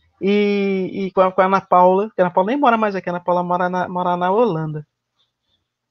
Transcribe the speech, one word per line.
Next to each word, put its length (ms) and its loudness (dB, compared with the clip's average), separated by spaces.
E, 720 0
e 180 -6
com 100 -2
a, 100 2
com 100 0
a 40 4
Ana 140 2
Paula, 560 4
que 60 0
a 40 2
Ana 80 -4
Paula 180 0
nem 80 -2
mora 180 2
mais 180 -2
aqui, 140 -8
a 20 -4
Ana 80 -6
Paula 240 -2
mora 260 -2
na, 200 -4
mora 260 -2
na 160 0
Holanda. 560 -2